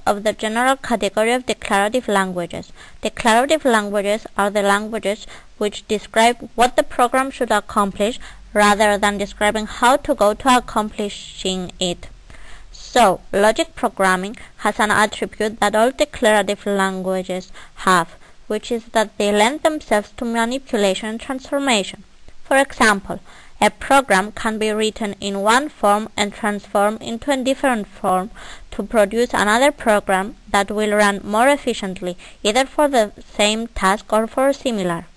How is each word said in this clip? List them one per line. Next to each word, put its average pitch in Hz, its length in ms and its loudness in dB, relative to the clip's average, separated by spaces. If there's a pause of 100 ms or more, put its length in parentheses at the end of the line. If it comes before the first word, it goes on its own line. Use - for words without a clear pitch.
of 202 180 0
the 214 100 0
general 240 420 0
category 220 560 0
of 247 140 0
declarative 220 640 0
languages. 190 680 -2 (280)
Declarative 254 640 2
languages 208 640 0 (100)
are 202 140 0
the 202 140 0
languages 208 640 -2 (320)
which - 280 -4
describe 226 680 0
what 247 200 2
the 302 80 4
program 262 460 0
should 247 220 -4
accomplish 208 680 0 (320)
rather 208 460 4
than 202 220 0
describing 208 480 -2
how 247 300 2
to 294 180 -2
go 208 180 4
to 254 240 2
accomplishing 202 1200 -6
it. 175 300 -6 (640)
So, 208 500 2 (100)
logic 220 440 2
programming 196 640 -2 (200)
has - 220 -2
an 214 100 2
attribute 214 680 -2
that 208 160 2
all 233 160 4
declarative 214 760 0
languages 185 840 -2 (340)
have, 180 300 2 (320)
which 214 240 -6
is 233 140 -4
that 214 340 -2
they 208 120 2
lend 220 300 2
themselves 285 560 0
to 247 80 -6
manipulation 226 840 -2
and 226 120 -8
transformation. 262 840 -2 (400)
For 262 140 2
example, 220 640 2 (440)
a 208 60 4
program 214 640 2
can 220 260 -4
be 214 140 -2
written 214 500 -4
in 202 200 -4
one 240 280 2
form 214 480 0
and 208 160 -2
transformed 208 680 -2
into 233 300 -8
a 277 80 0
different 254 480 0
form 185 460 -2 (400)
to - 100 -8
produce 214 540 0
another 220 360 2
program 208 640 0 (140)
that 202 220 0
will 214 240 0
run 202 280 2
more 214 240 2
efficiently, 190 680 -2 (240)
either 226 240 2
for 294 220 0
the 233 240 0 (120)
same 220 440 -2
task - 440 -2
or 220 140 2
for 262 260 2
similar. 185 540 -4 (120)